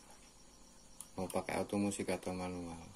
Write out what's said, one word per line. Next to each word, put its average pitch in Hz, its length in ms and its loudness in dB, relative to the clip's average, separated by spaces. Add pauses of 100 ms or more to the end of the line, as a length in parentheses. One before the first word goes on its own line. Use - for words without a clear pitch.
(1200)
mau 92 80 0
pakai - 320 2
auto 95 160 2
musik 101 320 4
atau 92 240 2
manual. 87 480 -2 (160)